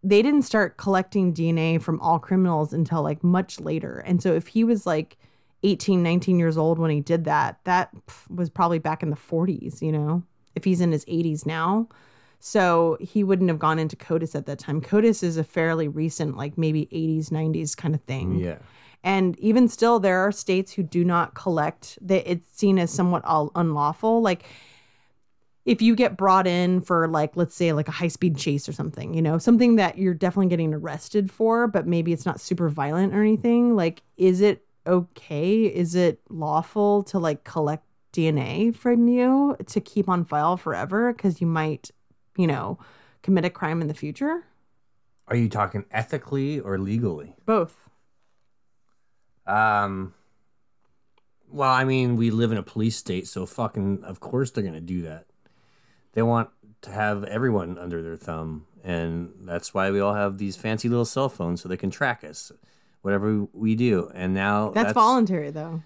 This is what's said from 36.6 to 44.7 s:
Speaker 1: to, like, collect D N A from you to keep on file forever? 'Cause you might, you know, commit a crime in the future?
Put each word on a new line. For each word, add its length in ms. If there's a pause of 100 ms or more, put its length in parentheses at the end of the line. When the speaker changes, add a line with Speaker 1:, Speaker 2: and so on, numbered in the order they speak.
Speaker 1:
to, 160
like, 240
collect 400 (260)
D 160
N 120
A 340
from 340
you 500 (100)
to 140
keep 280
on 160
file 320
forever? 560
'Cause 280
you 60
might, 440 (460)
you 120
know, 300 (440)
commit 220
a 60
crime 320
in 40
the 80
future? 480 (840)